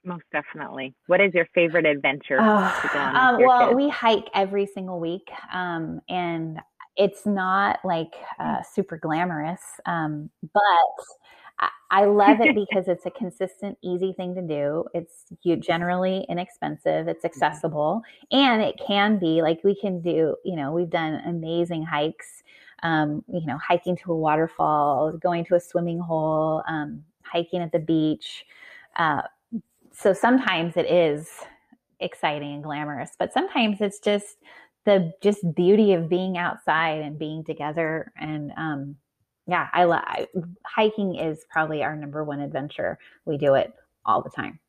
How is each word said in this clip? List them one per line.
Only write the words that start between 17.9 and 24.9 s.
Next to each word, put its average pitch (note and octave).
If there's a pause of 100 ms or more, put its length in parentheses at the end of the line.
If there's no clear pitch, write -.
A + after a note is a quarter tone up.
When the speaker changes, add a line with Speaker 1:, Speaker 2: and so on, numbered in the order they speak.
Speaker 2:
and B3
it -
can G3+
be, E3
like, D#3+
we G3
can F#3+
do, D#3+
you C#3
know, C#3+
we've E3+
done D#3+ (120)
amazing E3+
hikes, D#3 (400)
um, D3+
you E3+
know, D3+
hiking F3
to F3
a E3
waterfall, D3+